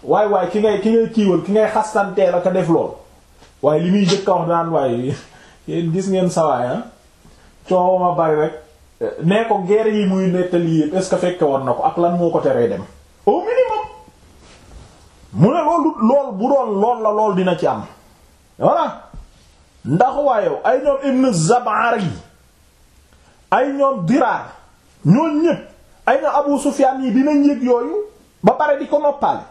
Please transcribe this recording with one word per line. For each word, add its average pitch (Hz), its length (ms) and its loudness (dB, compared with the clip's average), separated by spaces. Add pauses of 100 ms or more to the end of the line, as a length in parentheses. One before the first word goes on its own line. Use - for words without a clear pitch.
waay 196 240 2
waay 185 200 0
ki 214 120 -2
ngay, 208 200 2
ki 220 100 2
ngay 226 220 2
kiiwal, 185 320 2
ki 190 80 -4
ngay 214 220 4
xastanteel 190 600 0
ak 180 120 0
a 185 40 2
def 180 180 0
lool. 156 260 0 (680)
Waaye 156 200 2
li 175 80 0
muy 202 160 4
njëkk 190 220 0
a 190 40 2
wax 170 160 0
daan, 170 220 0
"Waaye, 131 440 -2 (540)
yéen 165 240 -4
gis 190 160 -2
ngeen 185 220 0
sawaay, 139 360 0
ah, 175 160 -4 (880)
coow 185 300 2
ma 180 160 2
bari 160 260 2
rek." 156 120 0 (720)
Nee 208 220 2
ko 208 120 0 (100)
guerre 220 240 2
yi 208 140 0
muy 190 260 0
nettali 170 480 0
yépp, 151 140 -2
est-ce 185 160 -2
que 185 60 2
fekke 180 280 -2
woon 135 200 0
na 127 100 -2
ko, 147 100 -4
ak 160 140 0
lan 175 180 2
moo 170 140 0
ko 160 100 0
teree 120 280 2
dem? 95 140 -4 (440)
Au 269 160 2
minimum. 440 420 0 (1500)
Mu 147 140 4
ne 330 160 2
loolu, 320 260 2 (100)
lool 254 320 0
bu 196 160 -6
doon 240 320 0
lool 233 220 0
la, 214 100 0
lool 208 240 0
dina 180 220 0
ci 160 80 -2
am. 107 160 -2 (760)
Voilà. 277 440 0 (840)
Ndax 196 300 0 (100)
waaye, 220 240 0 (160)
ay - 180 0
ñoom 277 220 0
Ibn 262 280 0
Zabari, 220 760 0 (1400)
ay 262 240 0
ñoom 269 320 -2
Dirar, 220 400 0 (580)
ñooñ 294 380 2
ñépp, 320 180 0 (460)
ay 254 160 2
ñoom 285 120 -2
Abu 285 240 0
Sufyan 269 440 0
yi 254 100 -4
dinañ 285 320 2
yëg 285 180 0
yooyu, 254 340 0 (460)
ba 214 100 6
pare 294 260 0
di 294 100 -8
ko 294 100 0
noppaale. 277 420 -2 (100)